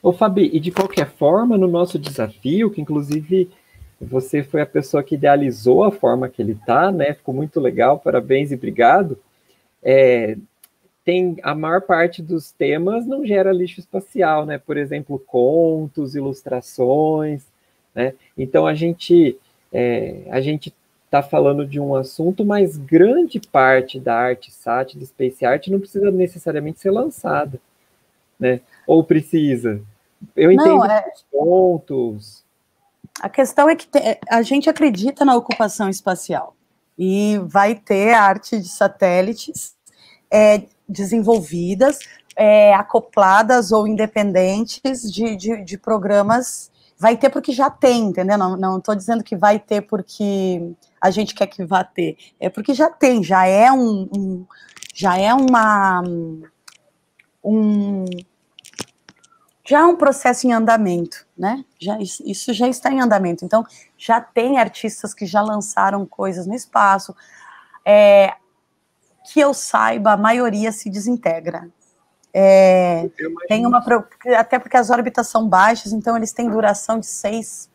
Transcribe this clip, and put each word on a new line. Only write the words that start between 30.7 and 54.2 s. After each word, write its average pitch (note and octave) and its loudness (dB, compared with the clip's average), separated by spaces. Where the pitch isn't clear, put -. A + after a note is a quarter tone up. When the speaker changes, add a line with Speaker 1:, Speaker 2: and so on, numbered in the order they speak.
Speaker 1:
entendo G3+ 2
Speaker 2:
é G#3+ -2
Speaker 1:
os - -20
contos. D3 -2
Speaker 2:
A G3 -8
questão C#4+ 2
é E4 2
que - -18
te-, B3+ -2
a A#3 2
gente C#4+ 0
acredita C#4 0
na B3+ 4
ocupação A3 -4
espacial F3+ -6
e G3+ -2
vai G3+ 2
ter G#3 0
arte G#3 2
de F3+ -10
satélites, G3 -2
é, G#3 4
desenvolvidas, G3 0
é, G#3 6
acopladas G#3 2
ou G#3+ 2
independentes G#3+ -2
de, A3 -4
de, G3+ -6
de F3+ -14
programas. G#3 -2
Vai A3+ 4
ter C4+ 2
porque C#4+ -6
já C4+ 0
tem, A#3+ 0
entendeu? F#3+ -2
Não, F#3 -2
não F#3+ -4
tô G#3+ -4
dizendo A3 -6
que A3+ -10
vai G#3 2
ter G#3 -4
porque F#3+ -6
a F#3+ 2
gente G3+ -6
quer G3 -2
que F#3+ -12
vá F3+ -2
ter. E3 -8
É F#3 -6
porque G#3+ -6
já D4+ 2
tem, B3+ 0
já F#3 2
é G#3 6
um, A3 0
um, F#3+ -6